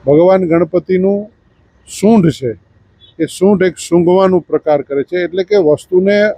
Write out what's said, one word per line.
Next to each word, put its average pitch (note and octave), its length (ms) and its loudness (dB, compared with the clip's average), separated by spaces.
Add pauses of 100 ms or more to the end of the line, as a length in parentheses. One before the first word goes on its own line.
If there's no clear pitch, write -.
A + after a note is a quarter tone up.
ભગવાન F3 420 2
ગણપતિનું F#3 800 -2 (580)
સૂંઢ G3 420 2
છે, B2 200 -8 (680)
એ D#3+ 80 -2
સૂંઢ F#3+ 360 0
એક F3+ 160 -2
સૂંઘવાનું F3+ 640 0
પ્રકાર D3+ 400 -2
કરે C#3 220 -6
છે, F3+ 120 -8
એટલે F3+ 280 -4
કે G#3 120 -2
વસ્તુને, F#3 640 0 (200)